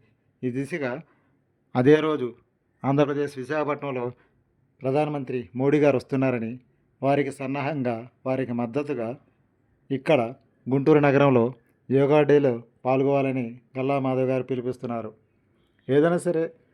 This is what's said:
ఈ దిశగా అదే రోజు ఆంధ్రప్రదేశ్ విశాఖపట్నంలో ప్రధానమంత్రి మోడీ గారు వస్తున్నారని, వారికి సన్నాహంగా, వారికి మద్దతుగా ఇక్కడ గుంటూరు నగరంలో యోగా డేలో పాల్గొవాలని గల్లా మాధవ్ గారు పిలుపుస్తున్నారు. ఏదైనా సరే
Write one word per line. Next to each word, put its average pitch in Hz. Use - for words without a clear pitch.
ఈ 127
దిశగా 139
అదే 131
రోజు 151
ఆంధ్రప్రదేశ్ 139
విశాఖపట్నంలో 135
ప్రధానమంత్రి 135
మోడీ 143
గారు 139
వస్తున్నారని, 123
వారికి 139
సన్నాహంగా, 131
వారికి 131
మద్దతుగా 120
ఇక్కడ 131
గుంటూరు 139
నగరంలో 135
యోగా 139
డేలో 139
పాల్గొవాలని 131
గల్లా 135
మాధవ్ 131
గారు 131
పిలుపుస్తున్నారు. 120
ఏదైనా 160
సరే 165